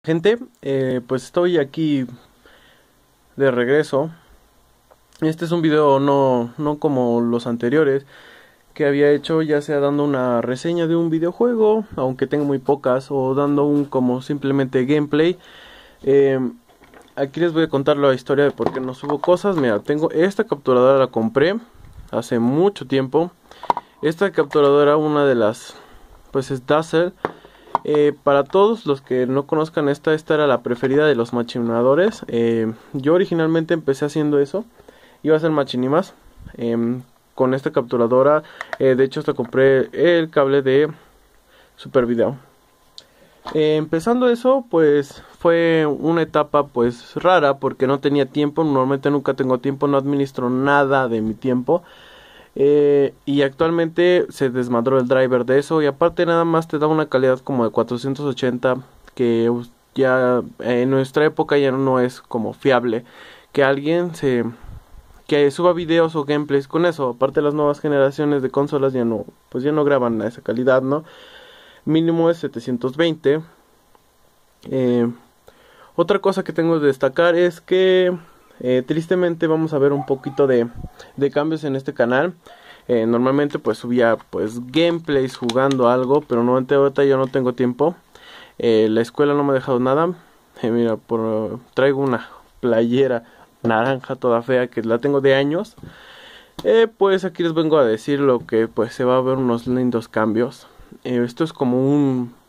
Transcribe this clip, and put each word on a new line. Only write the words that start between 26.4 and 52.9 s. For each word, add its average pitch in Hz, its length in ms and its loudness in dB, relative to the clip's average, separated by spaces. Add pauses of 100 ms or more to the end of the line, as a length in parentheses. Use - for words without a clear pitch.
es 131 160 -6
Dazzle. 160 460 0 (720)
Eh, 147 300 2 (100)
para 139 200 2
todos 202 420 0
los 143 160 -2
que 127 260 -2
no 139 180 -2
conozcan 156 420 -2
esta, 143 260 -2
esta 156 200 -2
era 151 120 2
la 127 160 2
preferida 131 440 0
de 147 100 4
los 117 160 -2
machinadores. 120 960 0
Eh, 117 460 0 (180)
yo 143 220 0
originalmente 165 600 0
empecé 147 300 -4
haciendo 147 360 -2
eso. 185 260 -4 (580)
Iba 156 120 2
a - 20 0
hacer 160 140 0
machinimas, 139 600 -2 (420)
em, 117 480 -4 (300)
con 131 200 0
esta 135 180 -4
capturadora. 127 720 2 (360)
Eh, 131 160 2
de 131 100 2
hecho 143 160 -8
hasta 147 140 -4
compré 131 580 2
el 165 360 0
cable 139 340 0
de 139 280 2 (840)
Super 123 300 0
Video. 117 280 0 (1160)
Eh, 151 240 2
empezando 226 500 0
eso, 247 420 2
pues 147 540 2 (160)
fue 170 460 2
una 160 380 0
etapa 147 440 0
pues 120 480 -4
rara 151 420 2
porque 127 300 -2
no 139 120 0
tenía 143 260 0
tiempo. 147 400 -2
Normalmente 139 460 0
nunca 139 240 0
tengo 127 240 0
tiempo, 139 280 -2
no 143 80 2
administro 135 540 -2
nada 135 580 2
de 113 140 -2
mi 110 140 -4
tiempo. 127 480 -2 (760)
Eh, 143 540 4 (140)